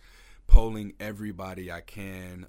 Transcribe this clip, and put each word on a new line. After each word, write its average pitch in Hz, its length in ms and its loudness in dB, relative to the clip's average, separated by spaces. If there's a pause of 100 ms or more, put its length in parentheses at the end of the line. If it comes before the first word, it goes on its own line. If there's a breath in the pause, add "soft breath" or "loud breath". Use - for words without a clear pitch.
(460 loud breath)
polling 110 540 6
everybody 95 720 -10
I 85 100 -10
can 92 680 -12